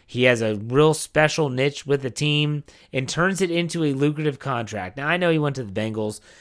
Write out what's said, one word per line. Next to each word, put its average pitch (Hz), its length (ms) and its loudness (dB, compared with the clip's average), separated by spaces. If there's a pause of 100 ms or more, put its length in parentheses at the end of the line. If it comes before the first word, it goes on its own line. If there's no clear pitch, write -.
He 123 200 -2
has 123 180 6
a 110 140 0
real 127 360 4
special 151 560 0
niche 131 380 -2
with 139 160 0
the 131 80 -4
team 147 540 0 (280)
and 131 160 -2
turns 175 320 0
it 180 120 0
into 170 320 0
a 143 100 2
lucrative 147 460 0
contract. 107 560 -6
Now, 139 100 -6
I 165 100 0
know 180 140 2
he 160 80 4
went 143 180 0
to 131 80 -6
the 98 80 -10
Bengals, 107 480 -4 (200)